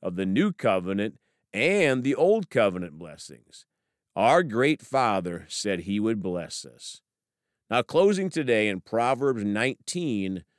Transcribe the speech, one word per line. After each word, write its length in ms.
of 140
the 100
new 260
covenant 640
and 480
the 120
old 360
covenant 480
blessings. 680
Our 260
great 400
Father 640
said 320
he 200
would 200
bless 460
us. 340
Now, 120
closing 460
today 400
in 140
Proverbs 600
nineteen, 1000